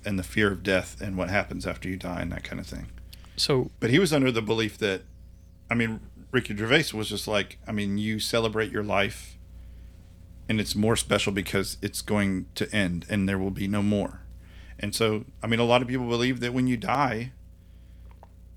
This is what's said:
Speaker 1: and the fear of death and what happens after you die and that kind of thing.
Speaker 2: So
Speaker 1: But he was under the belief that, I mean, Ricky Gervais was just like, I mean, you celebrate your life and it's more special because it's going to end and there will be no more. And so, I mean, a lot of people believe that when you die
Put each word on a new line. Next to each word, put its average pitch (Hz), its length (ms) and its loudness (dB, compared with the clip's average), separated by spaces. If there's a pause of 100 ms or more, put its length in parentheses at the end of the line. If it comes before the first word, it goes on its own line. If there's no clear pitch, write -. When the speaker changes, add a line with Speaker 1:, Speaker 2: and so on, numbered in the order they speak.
Speaker 1:
and 104 120 -2
the 90 60 0
fear 104 280 4
of 90 120 -6
death 95 380 0
and 98 160 -4
what 90 120 0
happens 95 380 0
after 87 220 -6
you 92 80 -4
die 87 240 -6
and 87 100 -4
that 90 120 -8
kind - 160 -8
of - 80 -8
thing. - 200 -10 (480)
Speaker 2:
So 131 340 2 (100)
Speaker 1:
But 113 100 2
he 151 100 8
was 160 140 4
under 135 180 6
the 113 100 2
belief 110 360 0
that, 98 240 0 (680)
I 117 60 0
mean, 113 240 0 (320)
Ricky 113 240 2
Gervais 117 380 4
was 107 160 -4
just 104 180 -4
like, 104 300 0 (100)
I 113 40 -6
mean, 101 260 -2
you 107 220 -2
celebrate 110 520 2
your 104 120 0
life 101 540 0 (1080)
and 110 120 2
it's - 160 -2
more 107 200 4
special - 380 2
because 95 480 -2
it's - 200 -4
going 98 440 2 (100)
to - 180 -2
end 90 360 0
and 98 180 2
there 98 100 2
will 95 140 0
be 98 160 -2
no 101 160 2
more. 101 380 0 (580)
And 101 160 -4
so, 107 300 2 (180)
I 113 40 -2
mean, 113 120 4
a 120 60 4
lot 120 160 8
of 120 60 -2
people 123 200 0
believe 120 320 2
that 123 140 0
when 127 140 4
you 123 100 2
die 120 560 0 (1200)